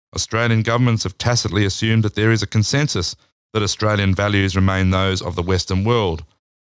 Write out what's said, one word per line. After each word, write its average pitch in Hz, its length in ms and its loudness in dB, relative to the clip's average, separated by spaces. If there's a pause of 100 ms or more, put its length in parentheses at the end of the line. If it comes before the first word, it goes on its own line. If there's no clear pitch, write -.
(140)
Australian 113 500 0
governments 117 400 0
have - 140 -8
tacitly 110 460 0
assumed 110 400 0
that 104 120 -4
there 107 160 2
is 110 120 0
a 98 40 -4
consensus 113 680 -2 (380)
that 107 100 0
Australian 101 500 0
values 98 420 0
remain 95 340 2
those 92 320 0
of 87 140 -8
the 90 60 -2
Western 92 440 -2
world, 98 400 0 (360)